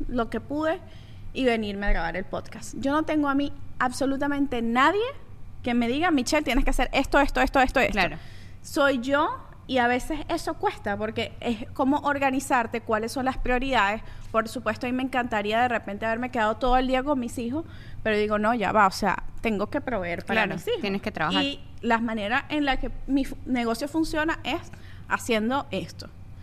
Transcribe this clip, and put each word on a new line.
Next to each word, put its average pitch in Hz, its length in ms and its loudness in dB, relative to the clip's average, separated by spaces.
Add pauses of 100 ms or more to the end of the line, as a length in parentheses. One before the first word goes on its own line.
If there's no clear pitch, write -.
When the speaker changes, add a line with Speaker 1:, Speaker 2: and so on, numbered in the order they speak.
Speaker 1:
lo 226 220 -2
que 220 100 -4
pude 311 400 -2 (540)
y 262 100 0
venirme 214 420 0
a 208 40 4
grabar 170 260 2
el 196 80 -4
podcast. - 540 -8
Yo 269 140 0
no 311 100 4
tengo 302 260 2
a 269 60 2
mí 285 180 0 (260)
absolutamente 269 840 0
nadie 277 400 4 (600)
que 240 120 0
me 240 120 4
diga, 302 240 2
"Michelle, 302 320 2
tienes 262 220 2
que 262 60 4
hacer 262 220 2
esto, 277 280 4
esto, 262 220 2
esto, 262 180 4
esto, 254 200 4
esto". - 120 2
Speaker 2:
Claro. 170 240 2 (460)
Speaker 1:
Soy 277 380 2
yo 294 380 2 (280)
y 254 120 0
a 240 100 4
veces 254 400 0
eso 320 260 -2
cuesta 220 420 -2
porque 220 440 -4
es 226 340 -4
como 277 240 2
organizarte 269 840 0
cuáles 226 320 -2
son 254 140 -4
las 254 120 0
prioridades. 240 640 2 (280)
Por 220 180 2
supuesto, 220 380 -4
a 247 40 -2
mí 254 60 -2
me 254 60 -2
encantaría 233 580 0
de 247 80 4
repente 208 380 -2
haberme 233 240 -2
quedado 220 260 2
todo 254 220 4
el 262 100 4
día 262 140 2
con 277 180 2
mis 233 180 -4
hijos, 254 260 -2 (380)
pero 214 140 2
digo, 208 220 2
"No, 214 160 4
ya 202 180 0
va, 202 140 8
o 185 40 6
sea, - 320 0 (200)
tengo 208 260 0
que 285 120 -2
proveer 180 440 -4
para 214 200 2
Speaker 2:
Claro, 196 100 -2
Speaker 1:
mis 170 120 -6
hijos". 427 140 0
Speaker 2:
tienes 202 220 -2
que 214 100 -4
trabajar. 277 320 0
Speaker 1:
Y 285 160 -4 (220)
la 226 160 4
manera 226 500 -2
en 294 160 0
la 262 140 2
que 240 120 -2 (160)
mi 269 200 2
fu-, - 180 -8
negocio 240 420 0
funciona 320 580 0
es 302 160 -2 (480)
haciendo 226 600 0
esto. - 380 -6 (340)